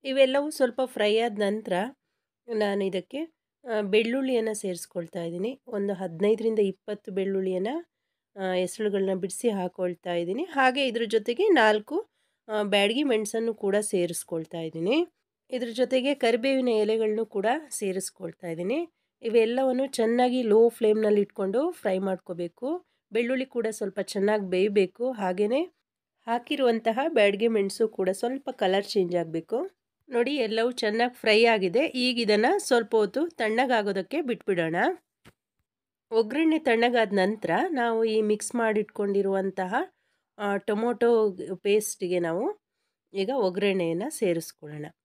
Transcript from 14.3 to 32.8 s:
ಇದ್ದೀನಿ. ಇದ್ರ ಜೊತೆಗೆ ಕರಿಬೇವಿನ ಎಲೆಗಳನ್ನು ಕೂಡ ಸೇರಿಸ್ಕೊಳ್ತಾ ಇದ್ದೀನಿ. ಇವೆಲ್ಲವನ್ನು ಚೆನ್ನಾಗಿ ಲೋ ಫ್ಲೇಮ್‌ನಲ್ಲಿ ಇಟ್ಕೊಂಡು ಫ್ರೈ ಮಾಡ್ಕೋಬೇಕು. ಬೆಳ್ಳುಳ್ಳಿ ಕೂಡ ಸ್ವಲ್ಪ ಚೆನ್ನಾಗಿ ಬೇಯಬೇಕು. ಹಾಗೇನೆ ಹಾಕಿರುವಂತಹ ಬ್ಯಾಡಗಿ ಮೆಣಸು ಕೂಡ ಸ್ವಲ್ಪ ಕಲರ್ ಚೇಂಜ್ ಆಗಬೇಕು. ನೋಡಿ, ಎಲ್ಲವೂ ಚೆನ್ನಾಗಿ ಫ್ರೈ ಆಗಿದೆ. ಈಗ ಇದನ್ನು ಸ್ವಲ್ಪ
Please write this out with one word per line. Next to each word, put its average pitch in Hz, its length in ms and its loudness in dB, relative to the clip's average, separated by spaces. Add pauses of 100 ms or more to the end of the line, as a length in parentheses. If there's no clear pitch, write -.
ಇದ್ದೀನಿ. 180 480 -2 (420)
ಇದ್ರ 247 220 -4
ಜೊತೆಗೆ 254 420 0
ಕರಿಬೇವಿನ 254 540 2
ಎಲೆಗಳನ್ನು 220 580 0
ಕೂಡ 202 200 -4 (220)
ಸೇರಿಸ್ಕೊಳ್ತಾ 185 800 -8
ಇದ್ದೀನಿ. 202 420 -4 (320)
ಇವೆಲ್ಲವನ್ನು 247 640 2
ಚೆನ್ನಾಗಿ 247 560 2
ಲೋ 220 260 6
ಫ್ಲೇಮ್‌ನಲ್ಲಿ 214 520 2
ಇಟ್ಕೊಂಡು 202 500 -2
ಫ್ರೈ 190 280 -2
ಮಾಡ್ಕೋಬೇಕು. 190 840 -6 (280)
ಬೆಳ್ಳುಳ್ಳಿ 247 340 -2
ಕೂಡ 233 240 -4
ಸ್ವಲ್ಪ 202 300 -8
ಚೆನ್ನಾಗಿ 196 500 -2
ಬೇಯಬೇಕು. 202 600 0
ಹಾಗೇನೆ 208 500 -2 (640)
ಹಾಕಿರುವಂತಹ 233 720 0 (100)
ಬ್ಯಾಡಗಿ 208 400 4
ಮೆಣಸು 208 400 0
ಕೂಡ 190 240 -2
ಸ್ವಲ್ಪ 254 380 -4
ಕಲರ್ 196 340 0
ಚೇಂಜ್ 180 320 0
ಆಗಬೇಕು. 170 680 -4 (240)
ನೋಡಿ, 262 280 0
ಎಲ್ಲವೂ 226 340 0
ಚೆನ್ನಾಗಿ 233 440 0
ಫ್ರೈ 220 300 4
ಆಗಿದೆ. 220 420 2
ಈಗ 247 320 -2
ಇದನ್ನು 226 400 4
ಸ್ವಲ್ಪ 226 380 0